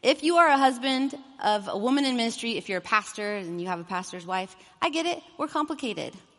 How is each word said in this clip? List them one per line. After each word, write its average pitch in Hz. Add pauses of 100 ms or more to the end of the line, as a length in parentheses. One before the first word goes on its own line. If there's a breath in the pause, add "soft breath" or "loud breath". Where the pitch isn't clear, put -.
If 294
you 330
are 339
a 285
husband 262 (280)
of 208
a -
woman 269
in 254
ministry, 233
if -
you're 190
a 180
pastor 208
and 175
you 175
have 180
a 170
pastor's 180
wife, 185 (240 loud breath)
I 330
get 320
it. 339 (180)
We're 302
complicated. 269 (260)